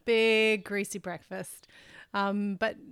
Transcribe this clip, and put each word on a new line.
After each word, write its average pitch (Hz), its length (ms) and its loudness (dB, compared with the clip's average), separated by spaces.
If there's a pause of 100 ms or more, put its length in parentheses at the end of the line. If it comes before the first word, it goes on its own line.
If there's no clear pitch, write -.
Big 220 600 4
greasy 202 340 -4
breakfast. - 680 -10 (440)
Um, 202 440 0
but 220 200 -2 (160)